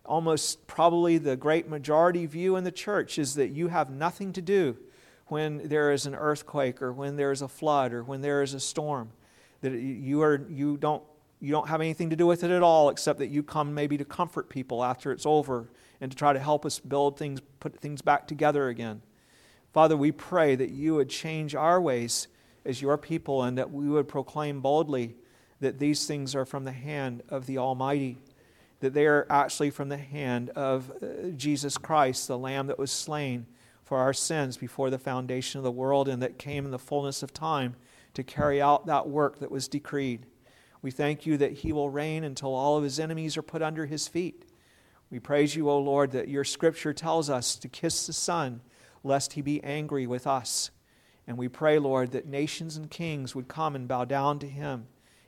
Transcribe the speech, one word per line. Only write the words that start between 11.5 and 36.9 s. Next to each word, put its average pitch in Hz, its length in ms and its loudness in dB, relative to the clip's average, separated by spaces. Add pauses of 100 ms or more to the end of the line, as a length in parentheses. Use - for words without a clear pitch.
don't 151 160 2
have 156 140 0
anything 160 280 -2
to 160 60 0
do 170 100 4
with 170 180 4
it 175 80 0
at 180 120 6
all, 160 260 8
except 135 300 0
that 143 80 -2
you 143 160 -2
come 147 300 -4
maybe 147 240 0
to 143 80 -4
comfort - 440 -4
people 123 340 -4
after 127 280 -2
it's - 140 -6
over 139 440 2 (320)
and 131 100 -6
to - 60 -14
try 147 160 6
to 131 60 2
help 147 260 0
us 143 140 -4
build 139 400 0
things, 139 220 -6 (180)
put - 200 -10
things 147 220 -8
back 143 260 2
together 147 420 2
again. 113 320 -6 (720)
Father, 156 240 8
we 147 140 4
pray 151 440 4
that 127 140 0
you 151 260 -2
would 135 140 4
change 156 440 -6
our 165 280 4
ways 120 460 -2 (380)
as 131 160 -4
your 139 160 2
people 147 460 -2
and 123 140 -2
that 131 140 -4
we 143 160 -4
would 143 200 2
proclaim 143 540 -6
boldly 135 540 0 (440)
that 135 200 -2
these 147 260 0
things 143 300 -6
are 131 100 0
from 135 180 -8
the 131 80 -8
hand 131 580 -8
of 135 160 -6
the 131 120 -4
Almighty, 131 600 -2 (640)
that 135 140 0
they 147 140 6
are 147 220 6
actually 143 420 2
from 139 180 -8
the 143 80 -6
hand 135 540 -4
of, 135 400 -2 (100)
uh, 190 340 -8
Jesus 139 420 -2
Christ, 143 500 2
the 127 100 -4
Lamb 135 300 -4
that 139 100 -4
was 135 140 -4
slain 135 560 -4 (360)
for 139 140 -2
our 131 160 4
sins 139 440 -2
before 131 320 -4
the 131 100 -2
foundation 127 580 -4
of 135 60 -6
the 127 80 0
world 135 360 2
and 127 140 -2
that 127 160 -4
came 143 280 -8
in 139 60 -8
the 127 60 -6
fullness 139 460 -4